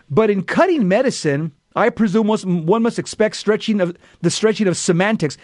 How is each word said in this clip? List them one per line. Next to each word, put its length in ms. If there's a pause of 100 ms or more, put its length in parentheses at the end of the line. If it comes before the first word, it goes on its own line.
But 200
in 140
cutting 440
medicine, 680 (220)
I 140
presume 380
was-, 180
one 380
must 160
expect 380
stretching 440
of, 160 (240)
the 80
stretching 380
of 100
semantics, 680